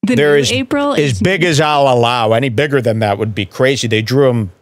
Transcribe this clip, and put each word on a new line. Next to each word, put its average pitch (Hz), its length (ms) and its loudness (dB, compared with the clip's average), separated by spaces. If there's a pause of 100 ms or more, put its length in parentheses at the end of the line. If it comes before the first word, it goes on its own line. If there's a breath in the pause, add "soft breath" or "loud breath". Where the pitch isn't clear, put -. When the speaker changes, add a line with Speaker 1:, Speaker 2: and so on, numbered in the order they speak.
Speaker 1:
The 247 80 2
Speaker 2:
They're 147 200 4
Speaker 1:
new 143 60 6
Speaker 2:
as, 214 100 -2
Speaker 1:
April 285 420 -2
Speaker 2:
as 208 60 -2
Speaker 1:
is 139 220 -2
Speaker 2:
big 180 220 0
as 160 180 0
I'll 147 320 2
allow. 120 400 0
Any 127 160 0
bigger 135 320 -2
than 113 180 -2
that 104 200 0
would 107 160 -4
be 104 100 -4
crazy. 131 420 -2
They 110 140 0
drew 131 280 2
'em 113 220 -2 (100)